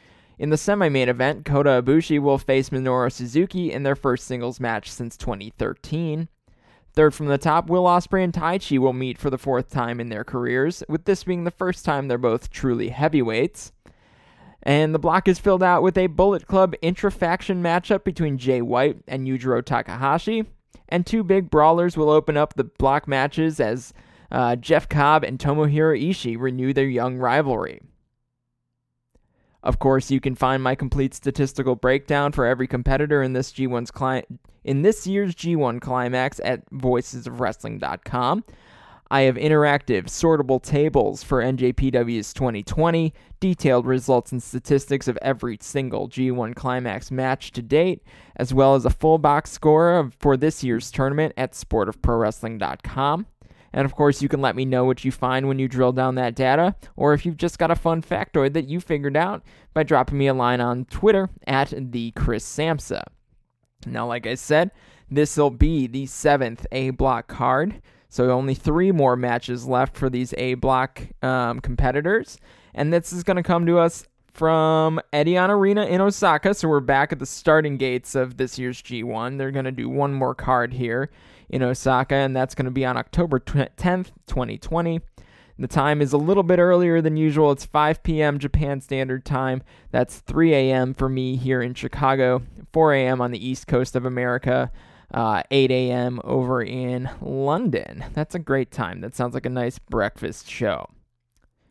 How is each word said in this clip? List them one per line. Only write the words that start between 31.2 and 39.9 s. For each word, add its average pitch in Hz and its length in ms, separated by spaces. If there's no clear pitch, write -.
breakdown 143 560
for 135 140
every 127 220
competitor 135 540
in 131 120
this 131 180
G 135 160
one's 120 240
cli-, 131 320
in 139 180
this 214 240
year's 190 300
G 170 220
one 123 240
Climax 127 600
at 123 300
voices 127 560
of 120 140
wrestling 110 380
dot 76 260
com. 123 400
I 139 120
have 131 120
interactive 143 720